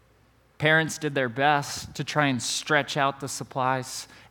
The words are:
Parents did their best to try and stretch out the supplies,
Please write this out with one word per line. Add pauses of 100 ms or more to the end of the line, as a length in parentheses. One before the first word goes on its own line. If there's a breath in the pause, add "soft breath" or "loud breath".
(580)
Parents
did
their
best
to
try
and
stretch
out
the
supplies, (240 loud breath)